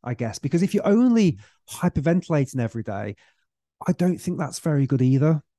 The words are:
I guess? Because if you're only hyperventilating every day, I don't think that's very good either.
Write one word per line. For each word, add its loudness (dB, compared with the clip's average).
I -6
guess? -6
Because -2
if 0
you're 0
only 4
hyperventilating 0
every -4
day, -8
I 0
don't -2
think -6
that's -8
very 0
good 0
either. 4